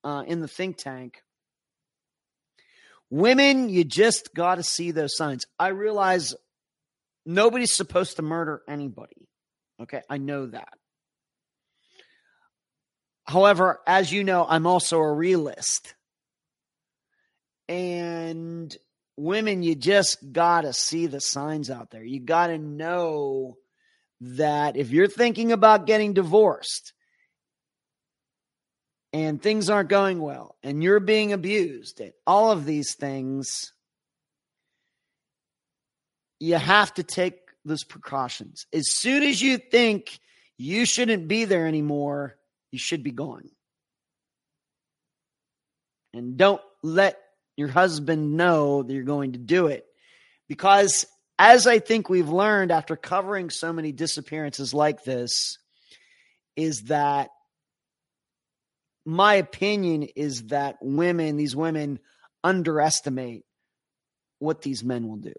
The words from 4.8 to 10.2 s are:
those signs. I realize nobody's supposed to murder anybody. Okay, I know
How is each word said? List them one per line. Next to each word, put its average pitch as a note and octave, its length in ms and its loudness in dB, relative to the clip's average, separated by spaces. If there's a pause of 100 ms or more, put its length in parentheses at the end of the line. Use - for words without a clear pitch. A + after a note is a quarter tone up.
those D3+ 220 -4
signs. C#3+ 300 -6 (140)
I F3+ 100 0
realize F#3+ 640 -2 (920)
nobody's A3 480 2
supposed - 420 -4
to D#3+ 60 -6
murder D#3 440 -6
anybody. C#3+ 600 -14 (540)
Okay, B2 260 -12
I D3 80 -8
know C#3 300 -8